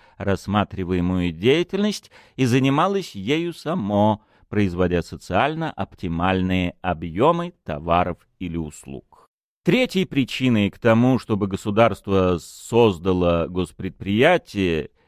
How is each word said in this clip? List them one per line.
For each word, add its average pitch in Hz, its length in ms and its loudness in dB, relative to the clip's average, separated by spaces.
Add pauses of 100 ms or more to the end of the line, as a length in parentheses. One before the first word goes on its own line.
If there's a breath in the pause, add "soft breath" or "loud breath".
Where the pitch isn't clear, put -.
(180 soft breath)
рассматриваемую 92 1120 -2
деятельность 175 800 -2 (240 soft breath)
и 131 100 -2
занималось 135 680 0
ею 151 400 -4
само, 107 680 0 (280 soft breath)
производя 90 500 0
социально 147 720 -4
оптимальные 92 1120 -2
объемы 95 720 0 (100)
товаров 85 540 -2 (200)
или 85 200 -6
услуг. 71 680 -14 (380)
Третьей 202 400 2
причиной 120 640 0
к - 100 -14
тому, 120 400 4
чтобы 104 280 -2
государство 98 920 0
создало 87 1080 0
госпредприятие – 92 1400 -2 (180)